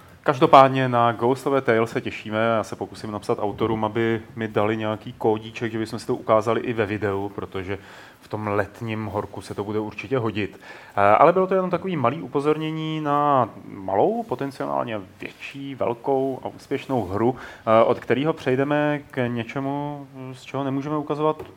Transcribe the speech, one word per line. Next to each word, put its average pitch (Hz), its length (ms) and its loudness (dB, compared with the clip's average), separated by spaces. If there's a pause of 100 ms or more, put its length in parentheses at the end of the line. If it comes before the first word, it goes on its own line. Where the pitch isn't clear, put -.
(240)
Každopádně 135 680 8
na 117 220 4
Ghostové 131 500 0
Tale 113 260 2
se 120 140 -4
těšíme. 107 360 -6 (200)
Já 104 60 0
se - 120 -8
pokusím 104 360 -8
napsat 107 300 -2
autorům, 110 440 0
aby 113 360 0 (140)
mi 113 120 -4
dali 107 300 2
nějaký 107 360 -6
kódíček, 110 580 -2
že 113 80 -4
bychom 110 200 -6
si - 80 -10
to 160 80 0
ukázali 110 460 2
i 123 120 -4
ve 110 120 0
videu, 101 500 -2
protože 95 420 -8 (440)
v - 60 -20
tom 107 200 -6
letním 107 580 -4
horku 98 360 -6
se - 120 -14
to 104 100 -6
bude 104 160 -4
určitě 107 380 -4
hodit. 107 420 -4 (360)
Eh, 104 60 2
ale 107 320 8
bylo 185 140 2
to 190 80 0
jenom 185 140 0
takový 175 280 -2
malý 135 240 0
upozornění 156 800 -2
na 143 480 2 (180)
malou, 104 560 0
potenciálně 135 800 -4 (200)
větší, - 540 -12
velkou 131 680 -2
a - 40 -10
úspěšnou 131 580 -4
hru, 107 300 0 (460)
eh, - 20 8
od 120 160 4
kterého 139 340 0
přejdeme 147 640 0 (120)
k 123 160 -2
něčemu, 139 800 -6 (260)
z 127 80 -18
čeho 135 220 -6
nemůžeme 139 340 -2
ukazovat 151 460 -2 (140)